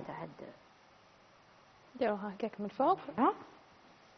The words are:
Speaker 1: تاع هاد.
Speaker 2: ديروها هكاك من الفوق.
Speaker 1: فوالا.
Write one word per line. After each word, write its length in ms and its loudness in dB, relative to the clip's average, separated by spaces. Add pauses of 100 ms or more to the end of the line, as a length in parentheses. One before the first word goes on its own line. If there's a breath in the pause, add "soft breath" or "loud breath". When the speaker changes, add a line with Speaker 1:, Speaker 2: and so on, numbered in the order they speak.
Speaker 1:
تاع 140 -10
هاد. 80 -12 (1700)
Speaker 2:
ديروها 400 0
هكاك 240 -6
من 60 -4
الفوق. 320 4
Speaker 1:
فوالا. 360 2 (840)